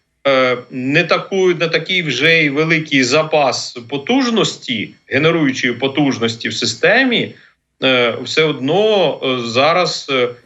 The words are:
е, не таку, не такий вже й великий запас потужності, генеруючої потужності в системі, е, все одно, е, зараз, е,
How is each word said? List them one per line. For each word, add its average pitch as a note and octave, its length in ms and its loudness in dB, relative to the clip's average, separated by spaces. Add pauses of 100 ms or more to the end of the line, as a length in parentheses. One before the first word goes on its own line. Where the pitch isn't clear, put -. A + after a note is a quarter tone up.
(280)
е, B2+ 280 2 (140)
не C3 340 0
таку, F#3 440 0
не E3 200 0
такий E3 340 -2
вже D#3 420 2
й D3 40 0
великий D3+ 560 0
запас D3 720 0 (100)
потужності, F#3 1000 -2 (180)
генеруючої D3+ 640 0
потужності A#2+ 760 -2
в A2+ 60 -6
системі, F#3+ 800 0 (500)
е, B2 380 2
все D#3 200 0
одно, D#3+ 800 0
е, B2+ 260 -2
зараз, D#3+ 640 0
е, B2 180 0 (180)